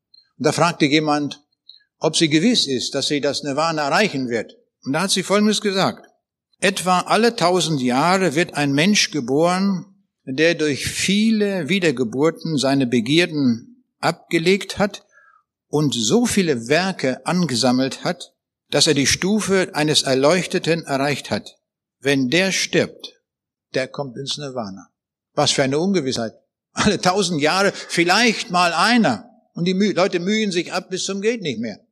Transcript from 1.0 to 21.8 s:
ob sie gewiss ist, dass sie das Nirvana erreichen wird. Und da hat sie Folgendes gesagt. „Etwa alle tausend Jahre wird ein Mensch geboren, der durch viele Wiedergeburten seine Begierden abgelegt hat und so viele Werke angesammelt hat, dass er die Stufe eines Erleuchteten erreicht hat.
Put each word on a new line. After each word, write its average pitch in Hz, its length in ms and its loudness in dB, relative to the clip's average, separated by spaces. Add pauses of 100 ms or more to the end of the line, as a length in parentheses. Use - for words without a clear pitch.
ob 156 160 -2
sie 165 120 0
gewiss 165 380 2
ist, 131 280 -4
dass 135 140 -4
sie 147 120 -2
das 131 220 -4
Nirvana 151 400 -2
erreichen 143 460 0
wird. 113 280 -6 (260)
Und 131 120 -6
da 160 80 0
hat 190 80 -4
sie 190 120 0
Folgendes 208 380 2
gesagt. 190 460 -2 (520)
„Etwa 180 420 0
alle 220 360 2
tausend 165 440 0
Jahre 151 540 2
wird 165 200 -2
ein 147 180 0
Mensch 180 380 2
geboren, 165 720 0 (400)
der 156 300 2
durch 151 320 -2
viele 202 840 0
Wiedergeburten 156 880 0
seine 135 300 2
Begierden 131 1000 0 (160)
abgelegt 170 800 -2
hat 208 260 -2 (640)
und 147 260 0
so 127 320 2
viele 147 420 0
Werke 156 580 0
angesammelt 131 760 0
hat, - 300 -6 (380)
dass 143 160 2
er 156 80 4
die 139 120 2
Stufe 185 680 0
eines 151 280 2
Erleuchteten 160 840 0
erreicht 139 460 -4
hat. - 280 -6 (420)